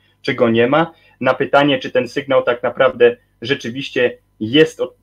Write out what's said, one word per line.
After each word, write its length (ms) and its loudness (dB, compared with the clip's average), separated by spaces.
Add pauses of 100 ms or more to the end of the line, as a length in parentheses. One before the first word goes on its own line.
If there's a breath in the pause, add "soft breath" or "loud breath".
(220)
czy 120 -4
go 160 0
nie 160 2
ma, 260 0 (280 soft breath)
na 140 0
pytanie, 440 2
czy 120 -10
ten 180 -2
sygnał 340 -2
tak 200 -4
naprawdę 540 2 (260)
rzeczywiście 760 -4 (220)
jest, 420 2 (200)